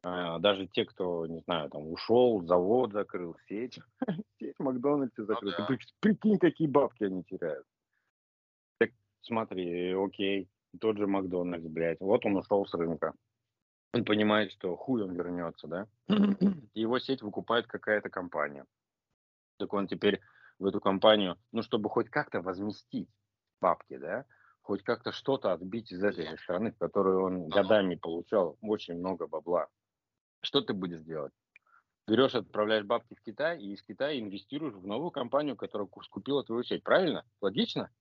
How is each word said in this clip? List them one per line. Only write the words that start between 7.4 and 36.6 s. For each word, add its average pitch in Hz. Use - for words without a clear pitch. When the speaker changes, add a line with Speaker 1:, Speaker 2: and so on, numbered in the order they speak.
Speaker 1:
Так 113
смотри, 92
окей, 98
тот 110
же 101
Макдональдс, 90
блядь, 82
вот 104
он 101
ушел 98
с -
рынка. 82
Он 117
понимает, 107
что 87
хуй 120
он 92
вернется, 87
да? 90
<clears throat> 196
Его 113
сеть 131
выкупает 110
какая-то 104
компания. 73
Так 98
он 98
теперь 98
в 95
эту 98
компанию, 98
ну, 113
чтобы 107
хоть 117
как-то 143
возместить 98
бабки, 80
да? 90
Хоть -
как-то 117
что-то 131
отбить 92
из 90
этой 90
же 78
Speaker 2:
Конечно. -
Speaker 1:
страны, 95
в -
которой 95
он 92
Speaker 2:
Ну. -
Speaker 1:
годами 98
получал 85
очень 104
много 87
бабла. 78
Что 139
ты 117
будешь 87
делать? 78
Берешь, 120
отправляешь 107
бабки 113
в -
Китай 147
и 101
из -
Китая 135
инвестируешь 110
в 92
новую 131
компанию, 135
которая 104
ку-, -
скупила 131
твою 117